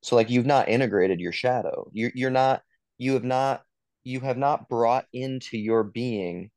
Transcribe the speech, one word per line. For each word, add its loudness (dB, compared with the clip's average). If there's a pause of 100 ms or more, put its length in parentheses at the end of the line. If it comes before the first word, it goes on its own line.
So, 2
like, 4
you've 2
not 2
integrated 2
your -4
shadow. -2
You're, -4
you're -2
not, 2 (340)
you -2
have 0
not, 0 (420)
you -8
have -2
not 0
brought 2
into -8
your 2
being -6